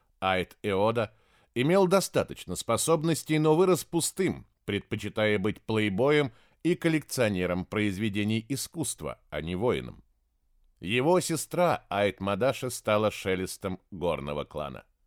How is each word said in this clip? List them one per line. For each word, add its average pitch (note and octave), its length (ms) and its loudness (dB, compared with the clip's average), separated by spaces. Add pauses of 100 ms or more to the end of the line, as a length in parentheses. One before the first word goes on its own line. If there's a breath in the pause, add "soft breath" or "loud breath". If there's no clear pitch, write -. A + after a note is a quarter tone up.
(180)
Айт F#2 420 0
Эода, G#2 520 0 (420 soft breath)
имел F#3 320 4
достаточно D#3+ 680 0
способностей, D#3 840 0
но D#3 160 4
вырос F3+ 280 4
пустым, D#3+ 640 -2 (200)
предпочитая G#2 760 -2
быть G2 220 -2
плейбоем – A2+ 680 2 (320 soft breath)
и F3 120 2
коллекционером G#2 920 0
произведений G#2 840 -2
искусства, B2+ 680 -6 (100)
а D2+ 120 -6
не E2 140 -4
воином. E2+ 480 -2 (760)
Его B2+ 400 2
сестра D#3+ 720 -2
Айт G2 320 0
Мадаши A2 480 -2
стала G#2+ 420 0
шелестом F#2 680 -4 (120)
горного D2 540 -4
клана. C#2 380 -10 (240)